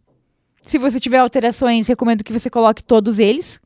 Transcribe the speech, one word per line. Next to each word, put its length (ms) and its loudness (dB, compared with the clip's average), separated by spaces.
se 160 -4
você 200 -2
tiver 200 0
alterações, 680 0
recomendo 380 0
que 80 -12
você 160 -6
coloque 340 2
todos 360 2
eles, 480 0